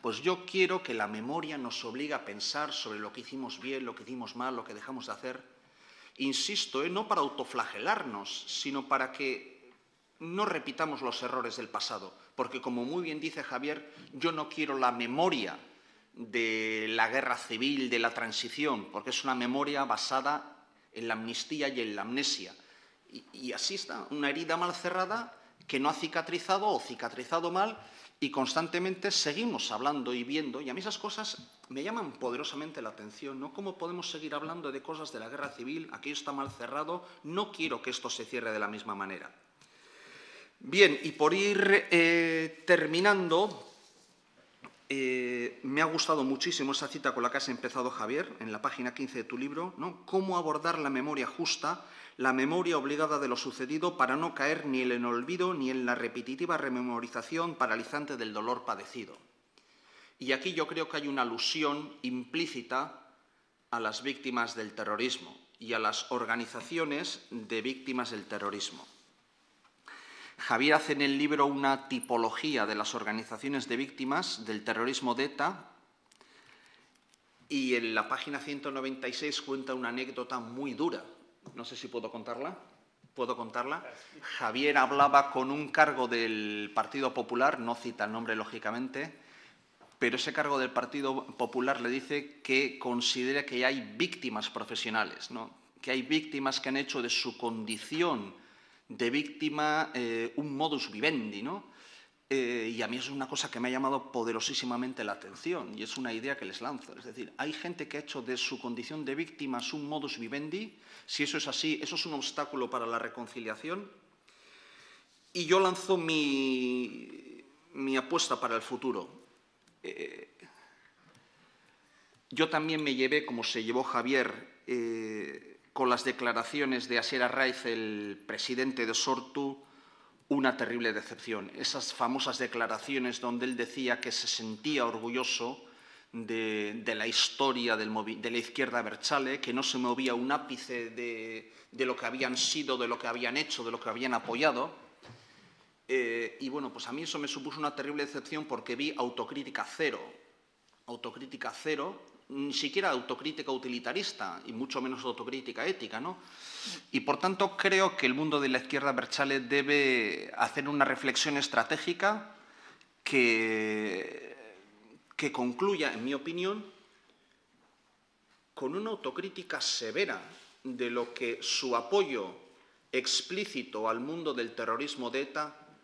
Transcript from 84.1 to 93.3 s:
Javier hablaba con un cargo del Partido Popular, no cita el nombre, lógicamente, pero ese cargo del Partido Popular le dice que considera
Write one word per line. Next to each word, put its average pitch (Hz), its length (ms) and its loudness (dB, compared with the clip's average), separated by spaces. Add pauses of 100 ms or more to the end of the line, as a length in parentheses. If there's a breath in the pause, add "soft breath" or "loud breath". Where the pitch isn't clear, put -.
Javier 135 400 4
hablaba 139 520 8
con 131 200 2
un 147 180 -2
cargo 135 400 6
del 107 640 0
Partido 127 380 0
Popular, 127 460 2
no 120 160 -2
cita 113 300 -4
el 107 80 -2
nombre, 113 220 -2
lógicamente, 123 840 -4 (800 loud breath)
pero 120 180 4
ese 135 160 -2
cargo 143 260 4
del 127 120 2
Partido 135 560 0 (100)
Popular 127 460 2
le 120 80 0
dice 139 500 -4
que 135 380 2
considera 127 680 2